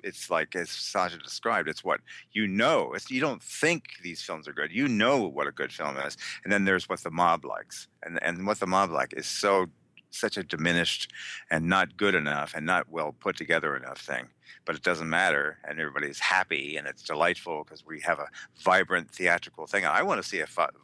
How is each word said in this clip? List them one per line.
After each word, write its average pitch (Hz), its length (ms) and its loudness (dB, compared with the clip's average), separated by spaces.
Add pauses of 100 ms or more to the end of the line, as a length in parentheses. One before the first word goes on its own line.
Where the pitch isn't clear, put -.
it's - 260 -8
like, 82 260 0
as 85 140 -2
Sasha 90 480 -2
described, 95 520 -2
it's - 140 -6
what 92 180 0 (300)
you 107 160 0
know. 101 460 2
It's, 95 160 -8
you 127 100 -2
don't 139 220 -2
think - 420 0 (200)
these 85 180 -10
films 78 260 -8
are 73 60 -8
good. 76 180 -4
You 123 160 0
know 120 300 4 (100)
what 71 200 -2
a 71 40 -4
good 67 220 -4
film 71 240 -4
is, 69 200 -6 (260)
and 95 100 0
then 98 120 4
there's 95 240 4
what 92 120 -2
the - 80 -6
mob 82 360 4
likes, - 420 -10 (160)
and, 85 180 -6
and 87 240 -2
what 104 140 2
the 98 80 0
mob 92 240 4
like 69 220 0
is - 120 -6
so, 98 420 4 (440)
such - 260 -2
a 95 60 -2
diminished 85 680 0 (380)
and 80 180 2
not 95 300 2
good 101 160 4
enough 73 420 0
and 78 120 -6
not 90 220 2
well 78 220 -2
put - 240 -4
together 80 400 0
enough 65 240 -10
thing. 64 260 -6 (400)
But 82 100 -4
it 73 80 -12
doesn't 82 260 0
matter, 78 480 2 (100)
and 76 120 -8
everybody's 73 400 -4
happy, 78 580 0
and 73 100 -6
it's 67 140 -12
delightful 82 640 0
'cause - 200 -20
we 76 180 -14
have 78 180 0
a 73 100 -10 (340)
vibrant 92 460 2
theatrical 87 560 -2
thing. 98 180 0
I 85 200 4
wanna 170 200 0
see 92 180 -4
a 71 60 -4
fi-, 82 220 0 (140)